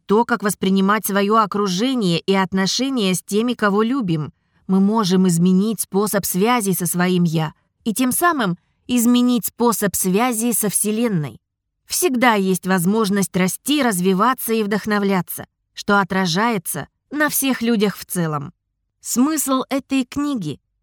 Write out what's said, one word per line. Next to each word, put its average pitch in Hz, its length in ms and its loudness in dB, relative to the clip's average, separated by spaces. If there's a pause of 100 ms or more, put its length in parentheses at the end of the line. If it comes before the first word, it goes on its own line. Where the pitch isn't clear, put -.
то, 220 200 4
как 226 180 -2
воспринимать 196 640 0
свое 202 320 0
окружение 208 840 0
и - 140 0
отношения 190 800 0
с 175 80 -4
теми, 226 320 -2
кого 208 300 2
любим. 196 500 -2 (340)
Мы 190 120 2
можем 196 480 2
изменить 185 540 2
способ 202 440 -2
связи 202 480 0
со 175 120 -4
своим 180 380 0
«я» 160 300 0 (300)
и 226 100 -2
тем 254 180 0
самым 269 460 0 (300)
изменить 247 600 2
способ 220 480 0
связи 226 580 0
со 208 160 -2
Вселенной, 208 720 -2 (500)
всегда 254 420 2
есть 190 320 0
возможность 190 680 0
расти, 190 480 0
развиваться 208 680 0
и 226 100 0
вдохновляться, 202 840 -2 (280)
что 202 260 0
отражается 190 880 -2 (240)
на 294 180 0
всех 269 320 -2
людях 214 360 0
в - 80 -16
целом. 160 480 -6 (480)
Смысл 262 680 0
этой 262 360 -2
книги 262 540 -6 (240)